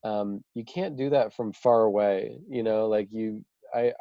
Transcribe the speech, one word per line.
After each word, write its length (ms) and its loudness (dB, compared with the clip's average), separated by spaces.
um, 380 -4
you 100 -8
can't 320 -6
do 140 -2
that 240 2
from 180 -6
far 300 4
away, 560 2
you 140 -4
know, 260 0
like, 220 0
you, 340 -6
I, 260 0